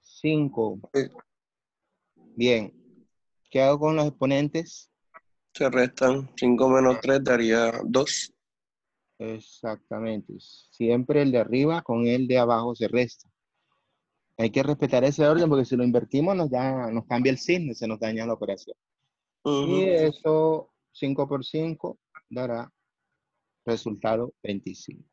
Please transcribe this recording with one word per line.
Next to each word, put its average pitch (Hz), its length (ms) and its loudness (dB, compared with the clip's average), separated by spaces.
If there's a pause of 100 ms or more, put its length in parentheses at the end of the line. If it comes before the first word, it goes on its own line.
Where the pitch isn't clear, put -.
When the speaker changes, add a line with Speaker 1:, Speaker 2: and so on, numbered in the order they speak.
Speaker 1:
Cinco. 135 800 -2 (140)
Speaker 2:
Sí. 139 60 2 (1400)
Speaker 1:
Bien. 117 360 2 (760)
¿Qué 135 100 0
hago 139 200 4
con 156 160 2
los 151 100 2
exponentes? 147 840 -2 (640)
Speaker 2:
Se 139 160 0
restan. 127 680 0
Cinco 123 340 4
menos 127 320 4
tres 135 200 2
daría 117 500 2 (120)
dos. 127 480 -2 (840)
Speaker 1:
Exactamente. 110 1200 -10
Siempre 123 840 0
el 139 100 4
de 123 60 4
arriba 143 440 0
con 117 240 0
el 123 200 2
de 127 120 4
abajo 120 360 2
se 110 140 -2
resta. 120 400 -2 (1080)
Hay 113 140 -2
que 135 140 0
respetar 135 400 0
ese 147 220 2
orden 160 220 4
porque 139 160 2
si 127 120 -2
lo 123 80 2
invertimos 135 500 0
nos 165 160 -2
da, 127 400 -4
nos 113 160 -6
cambia 123 240 -2
el 131 80 -4
signo 170 320 -2
y 113 60 -10
se 117 100 -8
nos 107 140 -6
daña 113 260 -6
la 117 60 -4
operación. 101 440 -8 (680)
Speaker 2:
Ujú. 143 240 0
Speaker 1:
Y 190 160 2
eso, 156 880 0 (180)
cinco 139 380 -4
por 135 160 -6
cinco, 160 560 -8 (280)
dará 120 400 -8 (960)
resultado 113 760 -4
veinticinco. - 720 -10